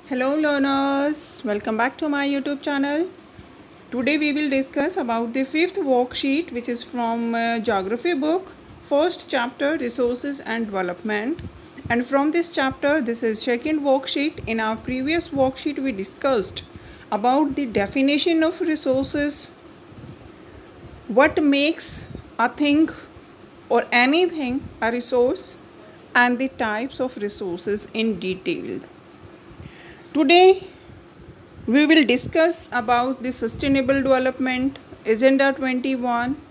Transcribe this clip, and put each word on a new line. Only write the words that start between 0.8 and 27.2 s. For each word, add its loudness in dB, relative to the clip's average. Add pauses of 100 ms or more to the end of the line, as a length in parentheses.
welcome -2
back 0
to -2
my 0
YouTube -2
channel. 0 (840)
Today 2
we 0
will 0
discuss -2
about -2
the 0
fifth 0
worksheet, 0
which -6
is -4
from, -2
uh, 0
geography 0
book, -2 (340)
first 0
chapter, -2
resources -2
and -4
development. -4 (480)
And 0
from 2
this 0
chapter, 0
this -4
is -2
second -2
worksheet. 0
In -2
our -2
previous -4
worksheet, -2
we -2
discussed -2 (480)
about 2
the -2
definition 2
of 0
resources, -2 (1600)
what 4
makes 2 (340)
a 4
thing 4 (800)
or 2
anything 2 (200)
a 0
resource, -2 (560)
and 4
the 0
types -6
of -4
resources -6